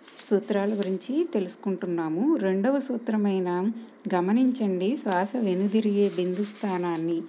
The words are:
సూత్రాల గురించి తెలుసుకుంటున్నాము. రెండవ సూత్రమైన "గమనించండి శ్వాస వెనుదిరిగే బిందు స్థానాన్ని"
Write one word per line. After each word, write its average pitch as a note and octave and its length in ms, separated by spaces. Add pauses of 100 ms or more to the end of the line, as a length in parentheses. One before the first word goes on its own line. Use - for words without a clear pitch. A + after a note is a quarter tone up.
(300)
సూత్రాల G3+ 480
గురించి G3+ 460
తెలుసుకుంటున్నాము. F#3 1120
రెండవ G3+ 440
సూత్రమైన G#3 920 (440)
"గమనించండి G#3 800
శ్వాస G3 400
వెనుదిరిగే G3+ 800
బిందు F#3 280
స్థానాన్ని" F3 840